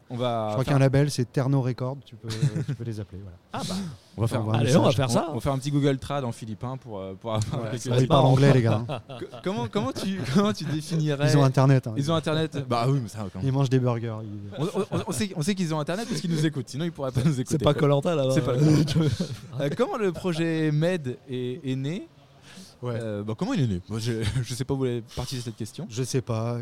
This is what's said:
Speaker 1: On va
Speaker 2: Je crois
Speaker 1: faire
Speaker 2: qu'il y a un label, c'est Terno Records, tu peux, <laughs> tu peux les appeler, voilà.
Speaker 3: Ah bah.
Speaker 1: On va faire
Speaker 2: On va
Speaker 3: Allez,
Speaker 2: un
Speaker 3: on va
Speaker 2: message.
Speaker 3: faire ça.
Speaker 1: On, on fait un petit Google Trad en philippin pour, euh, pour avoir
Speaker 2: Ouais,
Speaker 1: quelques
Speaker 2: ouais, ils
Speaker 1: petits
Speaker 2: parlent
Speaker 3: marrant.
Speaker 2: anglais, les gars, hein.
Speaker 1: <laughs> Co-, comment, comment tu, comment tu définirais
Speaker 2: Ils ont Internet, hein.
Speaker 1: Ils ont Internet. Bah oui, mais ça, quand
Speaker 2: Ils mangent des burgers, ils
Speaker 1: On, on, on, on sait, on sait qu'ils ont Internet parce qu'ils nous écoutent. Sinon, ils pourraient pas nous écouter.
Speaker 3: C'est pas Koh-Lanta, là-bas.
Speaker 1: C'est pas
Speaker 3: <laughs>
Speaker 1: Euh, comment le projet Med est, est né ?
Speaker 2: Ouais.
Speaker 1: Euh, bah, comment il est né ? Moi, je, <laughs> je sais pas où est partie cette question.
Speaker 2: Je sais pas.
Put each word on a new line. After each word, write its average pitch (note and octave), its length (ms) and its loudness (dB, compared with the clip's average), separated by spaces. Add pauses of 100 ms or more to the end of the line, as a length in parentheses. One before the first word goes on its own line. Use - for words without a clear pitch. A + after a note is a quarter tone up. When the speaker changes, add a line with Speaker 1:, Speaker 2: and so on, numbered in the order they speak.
Speaker 1:
On B2+ 60 -8
va A#2 320 -2
Speaker 2:
Je G#2+ 60 -2
crois - 20 -2
Speaker 1:
faire C3 80 0
Speaker 2:
qu'il D3 80 -2
y - 20 4
a - 40 4
un - 20 6
label, C#3 320 4
c'est B2 200 -2
Terno C3+ 300 2
Records, B2+ 440 -4
tu A#2+ 100 -20
peux, A2+ 140 -14
<laughs> A#2 380 -2
tu C#3+ 60 -4
peux A2+ 120 -8
les G#2+ 160 -6
appeler, F#2+ 200 -12
voilà. F2+ 160 -16 (160)
Speaker 3:
Ah B3+ 140 -6
bah. F#3 80 -4 (420)
Speaker 1:
On G2 40 -2
va A#2 60 2
faire - 140 -2
Speaker 2:
On G#2+ 40 -2
va A2 120 0
Speaker 3:
Allez, A#2 160 4
Speaker 2:
un F3 60 8
Speaker 3:
on - 20 6
va - 60 4
Speaker 2:
message. C#3 80 4
Speaker 3:
faire B2 160 2
ça. C4+ 200 2
Speaker 1:
On, - 40 -4
on A2+ 60 -2
fait D3+ 80 -2
un C3+ 100 0
petit C3+ 100 -4
Google C#3+ 300 2
Trad C#3+ 240 -6
en A#2 80 -4
philippin B2 460 -8
pour, A2+ 220 -12
euh, F#2+ 200 -8
pour A2 160 -4
avoir A2 300 -2
Speaker 2:
Ouais, G#2+ 60 -6
Speaker 1:
quelques B2 140 -8
Speaker 2:
ouais, B2+ 60 -2
ils A#2+ 60 2
Speaker 1:
petits C3 100 4
Speaker 2:
parlent C#3 160 6
Speaker 3:
marrant. C3+ 100 6
Speaker 2:
anglais, C3+ 200 6
les B2+ 100 6
gars, A2 260 2
hein. B2+ 100 -6 (100)
Speaker 1:
<laughs> B2+ 100 -12
Co-, - 60 -8 (180)
comment, A3 240 -2
comment G#3+ 240 -2
tu, F#3+ 280 -4 (140)
comment G#3 200 4
tu E3 100 -6
définirais D3+ 680 0
Speaker 2:
Ils D3 60 6
ont C#3 60 8
Internet, C3+ 420 6
hein. A2+ 120 -6
Speaker 1:
Ils C#3+ 140 -2
ont E3 40 2
Internet. D#3 420 -2 (100)
Bah A#2+ 220 2
oui, C#3 140 2
mais G2+ 60 -8
ça, G#2+ 220 -8
quand F#2+ 120 -8
Speaker 2:
Ils C3+ 80 0
mangent C3+ 180 2
des C3 100 4
burgers, A#2 440 -2
ils G#2 340 -10
Speaker 1:
On, C#3+ 80 -4
on, F#3+ 240 -2
on, - 180 -2
on G3 40 -6
sait, G3 240 -2
on E3 80 -4
sait G3+ 100 0
qu'ils F3+ 220 0
ont D#3 40 0
Internet F3+ 300 -4
parce D#3+ 120 -2
qu'ils E3+ 100 -2
nous D#3 160 2
écoutent. D3 220 -4
Sinon, D#3+ 160 -6
ils E3+ 80 -4
pourraient C3+ 180 -6
pas B2+ 120 0
nous C#3+ 160 2
écouter. D3+ 200 -2
Speaker 3:
C'est - 40 0
pas D3 120 4
Koh-Lanta, C#3+ 400 2
là-bas. C3 180 0
Speaker 1:
C'est C3 80 4
pas B2+ 120 0
Speaker 3:
<laughs> D3+ 1080 2
Speaker 1:
Euh, C#3+ 160 0
comment B3+ 200 0
le G3 160 0
projet D#3+ 580 0
Med D3+ 460 0 (120)
est, B2 340 -4
est C3+ 120 -2
né ? D#3+ 320 -6 (720)
Speaker 2:
Ouais. A#2+ 200 -4
Speaker 1:
Euh, G#2 220 -6
bah, A2 140 -6
comment A3+ 160 -2
il F#3 80 0
est B2 60 2
né ? F2+ 220 -2
Moi, A2 100 -6
je, A2+ 240 -4
<laughs> A#2 200 -2
je B2 100 -8
sais A#2+ 120 -6
pas C#3+ 80 -4
où C3+ 120 -2
est A#2+ 160 -2 (140)
partie B2+ 260 -6
cette A#2 140 -10
question. - 340 -10
Speaker 2:
Je A#2+ 140 -4
sais B2+ 180 -2
pas. A#2 400 -4